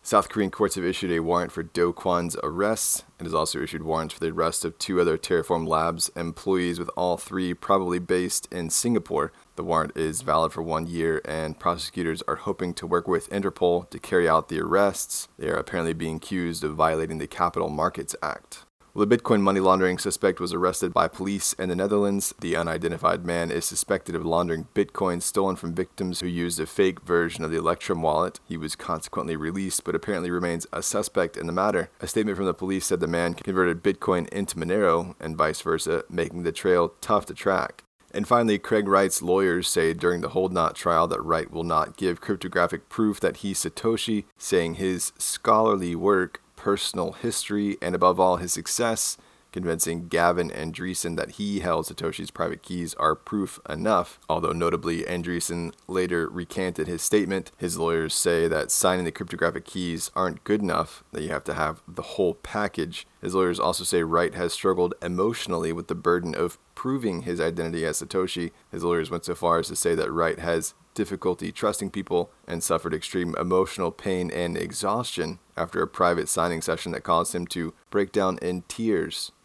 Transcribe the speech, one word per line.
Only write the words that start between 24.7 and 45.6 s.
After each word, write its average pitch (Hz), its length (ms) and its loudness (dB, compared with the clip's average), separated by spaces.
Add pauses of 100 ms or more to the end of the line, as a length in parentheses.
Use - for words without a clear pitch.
Bitcoin 92 480 0
stolen 95 360 0
from 85 180 -6
victims 90 460 -4
who 90 80 -4
used 85 320 -2
a 78 60 -2
fake 95 360 2
version 85 400 0
of 80 80 -4
the 82 60 -2
Electrum 82 460 0
wallet. 80 440 2
He 82 100 -8
was 78 200 -6
consequently 82 580 -6
released, 87 480 -4
but 85 140 -2
apparently 87 340 -2
remains 87 420 -2
a 85 80 -4
suspect 101 560 -2
in 82 120 -4
the 82 40 -4
matter. 92 380 0 (100)
A 92 60 -8
statement 107 300 0
from 98 100 -2
the 87 80 0
police 95 320 -2
said 87 140 0
the 82 80 0
man 85 260 2
converted 90 480 2
Bitcoin 92 460 2
into 98 260 -4
Monero 87 640 2
and 80 180 -6
vice 78 240 0
versa, 82 480 0
making 85 360 -4
the 80 80 0
trail 87 480 4
tough 104 260 2
to 76 80 -12
track. - 480 0 (300)
And 101 160 -4
finally, 113 320 4
Craig 107 260 2
Wright's 98 360 4
lawyers 90 440 4
say 82 260 4
during 87 280 2
the 73 80 -4
Hold 92 240 0
Not 82 240 2
trial 85 320 4
that - 120 -2
Wright 80 300 0
will 82 140 -4
not 80 320 2
give 87 240 0
cryptographic 87 680 0
proof 104 300 0
that 85 200 0
he's 98 200 -4
Satoshi, 110 680 -2 (120)
saying 82 360 0
his 92 440 -2
scholarly 104 800 2